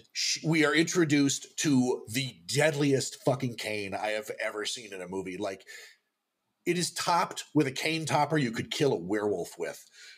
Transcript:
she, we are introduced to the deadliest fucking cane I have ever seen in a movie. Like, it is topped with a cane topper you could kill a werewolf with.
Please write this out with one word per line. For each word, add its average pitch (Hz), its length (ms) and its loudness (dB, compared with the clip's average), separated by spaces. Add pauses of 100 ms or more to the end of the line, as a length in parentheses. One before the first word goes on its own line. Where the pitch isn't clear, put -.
(120)
she, - 340 -2
we 156 200 6
are 147 80 2
introduced 151 840 2
to 127 440 4 (100)
the 131 220 -4 (120)
deadliest 139 800 2
fucking 127 320 0
cane 104 380 -6
I 107 140 -4
have 107 220 -4 (140)
ever 107 220 -4
seen 107 260 -8
in 95 80 -10
a 90 80 -10
movie. 92 300 -6
Like, 98 260 -6 (1000)
it 175 100 2
is 175 160 -2
topped - 520 -2 (100)
with 147 120 4
a 131 60 -2
cane 160 320 -2
topper 147 320 2
you 131 160 2
could - 180 -6
kill 139 220 2
a 107 60 2
werewolf 95 580 -2
with. 80 320 -8 (280)